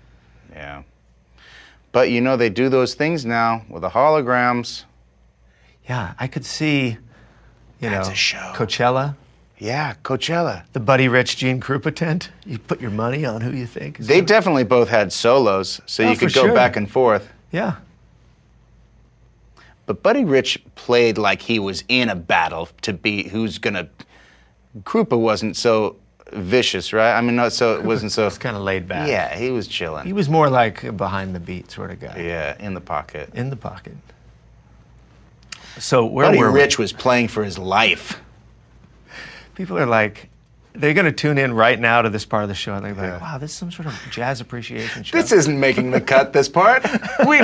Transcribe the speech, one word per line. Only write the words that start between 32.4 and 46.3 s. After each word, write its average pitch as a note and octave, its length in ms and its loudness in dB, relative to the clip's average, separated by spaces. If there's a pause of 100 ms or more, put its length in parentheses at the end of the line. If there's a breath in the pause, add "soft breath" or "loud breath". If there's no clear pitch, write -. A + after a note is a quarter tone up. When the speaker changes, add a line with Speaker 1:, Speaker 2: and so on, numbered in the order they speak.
Speaker 1:
in G2+ 140 -10
the F2 80 -10
pocket. D2+ 520 -10
Speaker 2:
In C3 160 -8
the C#3 60 -10
pocket. - 400 -16 (1800 loud breath)
So B2 260 2
where C3 220 2
Speaker 1:
Buddy G3 120 6
Speaker 2:
were A2 120 4
Speaker 1:
Rich C#3 260 4
Speaker 2:
we? A2+ 60 0
Speaker 1:
was F#2 100 -4
playing A#2+ 360 0
for G#2+ 140 -4
his F#2 140 -8
life. G2 600 0 (1400 loud breath)
Speaker 2:
People F3+ 220 -8
are D3+ 80 2
like, A2 440 0 (440)
they're D3 200 0
gonna E3+ 180 2
tune D3 280 0
in B2+ 140 0
right A2+ 260 4
now A#2 240 4
to A2 60 0
this G#2 160 -6
part G#2+ 180 -2
of G2+ 60 -4
the F#2+ 60 -8
show, G2+ 200 -8
and G2+ 100 -8
they're G2+ 80 -10
like, F#2+ 100 -8
Speaker 1:
Yeah. F2+ 160 -8
Speaker 2:
"Wow, C3+ 200 -10
this D3+ 120 -12
is - 60 -14
some F3 140 -10
sort D#3+ 160 -12
of B2 60 -8 (180)
jazz B2 300 -4
appreciation A#2 640 -10
show." - 140 -4
Speaker 1:
This E4 140 0
isn't D3+ 280 4
making B2+ 320 2
the B2+ 100 2
cut, - 320 4